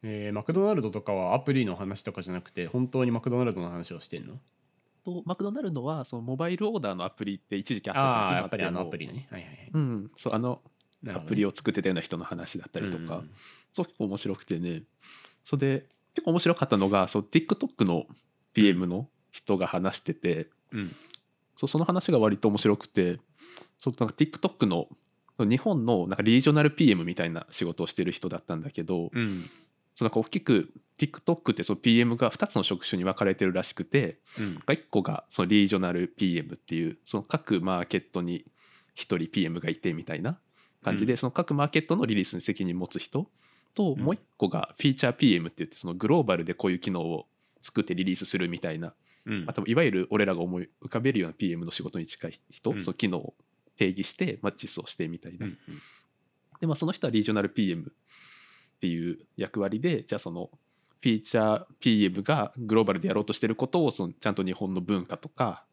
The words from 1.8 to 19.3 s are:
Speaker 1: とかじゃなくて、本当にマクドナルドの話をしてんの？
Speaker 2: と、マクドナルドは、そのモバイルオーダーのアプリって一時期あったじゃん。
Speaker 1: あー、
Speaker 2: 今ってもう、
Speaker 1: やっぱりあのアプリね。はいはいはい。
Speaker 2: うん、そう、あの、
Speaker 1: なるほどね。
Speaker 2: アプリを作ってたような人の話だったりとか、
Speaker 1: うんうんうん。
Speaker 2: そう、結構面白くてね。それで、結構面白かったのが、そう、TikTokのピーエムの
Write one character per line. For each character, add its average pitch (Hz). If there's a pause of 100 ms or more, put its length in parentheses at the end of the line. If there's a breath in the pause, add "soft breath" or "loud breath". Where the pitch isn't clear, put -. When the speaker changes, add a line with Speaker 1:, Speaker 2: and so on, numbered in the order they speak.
Speaker 1:
と 107
か 95
じ 90
ゃ -
な 90
く -
て、 87
本 123
当 127
に 123
マ 117
ク -
ド 123
ナ 123
ル 113
ド 92
の 87
話 87
を 82
し -
て -
ん -
の？ - (640)
Speaker 2:
と、 180
マ 180
ク -
ド 202
ナ 254
ル 202
ド 135
は、 147
そ -
の 117
モ 127
バ 165
イ 180
ル 208
オ 220
ー 175
ダ 107
ー -
の 90
ア 95
プ -
リ 101
っ 92
て -
一 104
時 101
期 107
あ -
っ -
た 139
じ 139
ゃ -
ん。 113
Speaker 1:
あ -
ー、 -
Speaker 2:
今 -
っ -
て -
も -
う、 90
Speaker 1:
や 95
っ -
ぱ 107
り 92
あ 85
の 87
ア 90
プ 82
リ 76
ね。 131
は 98
い 90
は 82
い -
は 71
い。 -
Speaker 2:
う 156
ん、 120
そ -
う、 -
あ 110
の、 123 (400)
Speaker 1:
な 107
る 90
ほ -
ど -
ね。 80
Speaker 2:
ア -
プ 110
リ 104
を 98
作 -
っ 110
て 98
た 95
よ 92
う -
な 82
人 -
の 85
話 87
だ 87
っ -
た -
り 101
と 87
か、 80
Speaker 1:
う -
ん -
う 82
ん -
う 87 (100)
ん。 76 (420 loud breath)
Speaker 2:
そ 185
う、 -
結 -
構 113
面 98
白 98
く -
て 87
ね。 85 (600 loud breath)
そ -
れ 135
で、 - (260)
結 -
構 165
面 170
白 170
か -
っ -
た 113
の 98
が、 98
そ -
う、 -
TikTok -
の 85 (460)
ピ 110
ー 101
エ -
ム 90
の 95 (240)